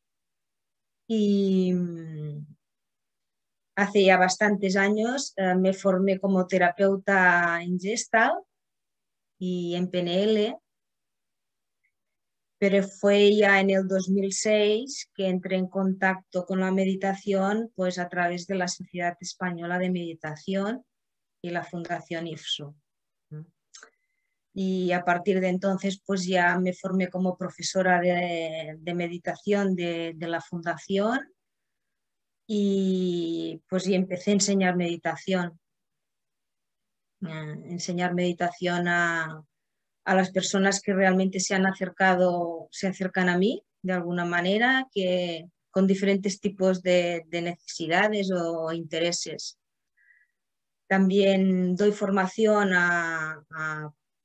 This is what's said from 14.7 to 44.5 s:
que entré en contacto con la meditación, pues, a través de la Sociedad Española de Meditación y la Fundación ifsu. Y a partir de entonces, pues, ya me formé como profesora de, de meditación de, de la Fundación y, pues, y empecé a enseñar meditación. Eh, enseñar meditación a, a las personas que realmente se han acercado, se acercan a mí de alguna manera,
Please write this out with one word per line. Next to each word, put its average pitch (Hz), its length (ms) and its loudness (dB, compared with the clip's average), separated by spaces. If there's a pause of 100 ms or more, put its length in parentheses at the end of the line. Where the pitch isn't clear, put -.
que 190 120 -4
entré 185 300 -2
en 185 100 0
contacto 190 800 -2
con 185 140 -2
la 185 100 0
meditación, 196 1040 -2
pues, 180 240 -2
a 180 100 -4
través 175 380 -2
de 196 80 -4
la 180 140 -2
Sociedad 175 500 -6
Española 175 600 -6
de 180 100 -2
Meditación 180 960 -6 (580)
y 175 80 -8
la 170 140 -6
Fundación 170 640 -8
ifsu. 151 440 -10 (1800)
Y 185 380 -2
a 180 100 0
partir 180 380 0
de 185 80 0
entonces, 190 560 -2
pues, 185 220 -4
ya 175 320 2
me 185 160 0
formé 185 340 -2
como 185 300 -2
profesora 180 640 0
de, 165 800 -2
de 170 160 -8
meditación 175 800 -2
de, 170 400 -4
de 170 140 -8
la 165 140 -4
Fundación 196 760 -4 (1300)
y, 185 1200 0
pues, 185 220 -4
y 196 60 2
empecé 185 360 -2
a 208 40 4
enseñar 190 420 2
meditación. 175 840 -4 (1700)
Eh, 156 300 -10 (140)
enseñar 175 420 -4
meditación 175 760 -2
a, 165 540 0 (600)
a 190 100 2
las 185 160 2
personas 190 520 0
que 202 100 -2
realmente 190 480 2
se 196 140 -2
han 190 100 4
acercado, 180 1040 0
se - 180 -4
acercan 185 420 0
a 175 80 2
mí 247 260 2 (160)
de 185 140 -4
alguna 175 320 -2
manera, 214 680 0